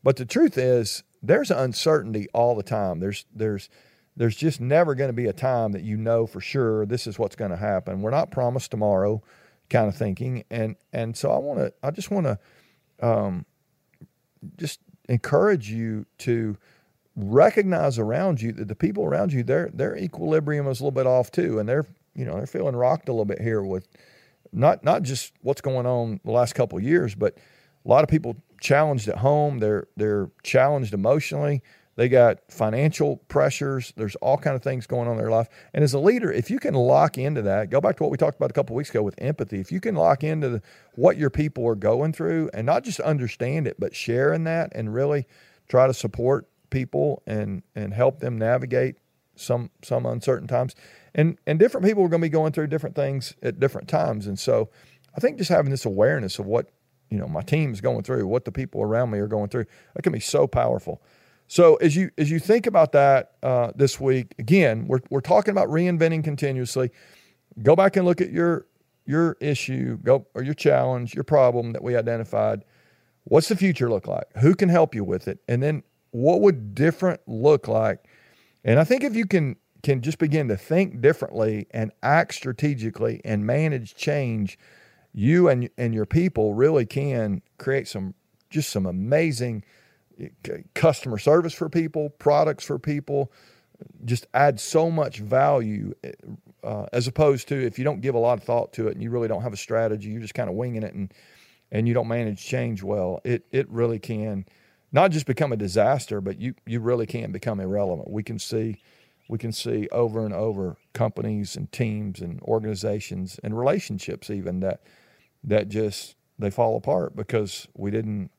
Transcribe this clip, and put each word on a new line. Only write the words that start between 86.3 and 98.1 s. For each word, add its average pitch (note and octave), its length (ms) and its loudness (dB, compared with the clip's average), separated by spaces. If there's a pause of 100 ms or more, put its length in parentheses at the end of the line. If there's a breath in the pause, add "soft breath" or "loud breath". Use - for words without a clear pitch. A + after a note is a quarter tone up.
really C3+ 320 4
can A#2 560 -2 (160)
create C3+ 320 -4
some, F#2+ 240 -8 (360)
just D3+ 200 -2
some F#2+ 160 -2
amazing, A#2 800 -2 (520 soft breath)
eh, - 120 -12 (160)
c-, - 180 -10 (100)
customer C3 440 0
service D#3+ 360 2
for E3 140 -6
people, D#3 440 -2
products D3+ 520 0
for C#3 160 -6
people, C#3+ 520 -4 (720 soft breath)
just A#2 280 -2
add C#3 260 4
so E3 300 0
much D#3 300 -4
value, A2 720 0 (720)
uh, G#2 300 -8
as B2 140 0
opposed C#3+ 420 2
to C3+ 160 -2
if A2+ 120 -6
you B2+ 60 -6
don't C#3+ 160 -2
give B2 160 -2